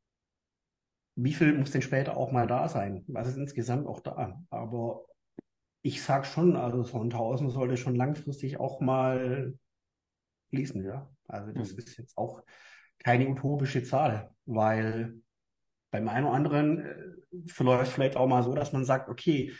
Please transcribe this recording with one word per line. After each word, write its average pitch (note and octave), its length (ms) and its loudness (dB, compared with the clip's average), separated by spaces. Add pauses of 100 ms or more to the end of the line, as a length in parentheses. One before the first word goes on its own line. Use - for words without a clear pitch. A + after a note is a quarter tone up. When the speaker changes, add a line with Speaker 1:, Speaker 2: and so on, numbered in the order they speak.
(1160)
Speaker 1:
wie B2+ 160 0
viel D3+ 240 6
muss C3+ 140 0
denn C#3 120 0
später - 340 0
auch C3 160 -2
mal A#2+ 140 4
da C#3 220 0
sein? G2+ 380 -4
Was B2 220 -4
ist C3 80 -4
insgesamt C3+ 500 -2
auch - 140 -10
da? - 500 -6
Aber A2+ 540 -6 (800)
ich B2+ 200 -4
sag C#3 240 2
schon, E3+ 300 4
also B2 260 0
so A#2 180 -4
ein A#2 100 -2
Tausend A#2+ 420 -2
sollte B2+ 240 0
schon B2 180 -2
langfristig C#3 640 -2
auch C3 220 -4
mal C3 760 0 (960)
fließen, C3 340 -4
ja. B2 240 -8 (180)
Also G#2 260 -10
das G#2+ 200 -4
Speaker 2:
Mhm. G2 60 -14
Speaker 1:
ist - 200 -14
jetzt - 180 -18
auch A#2 260 -6 (560)
keine B2 300 4
utopische C3+ 540 0
Zahl, C3 480 0 (160)
weil A2 720 0 (720)
beim A2 180 -2
einen B2+ 180 0
oder B2 80 2
anderen, D3 500 4
äh, - 100 -10 (520)
verläuft B2+ 460 4
vielleicht C3+ 240 2
auch B2+ 100 4
mal B2+ 160 6
so, B2 120 0
dass C#3+ 180 -2
man C3 120 0
sagt, C3 240 2
okay, C3 520 0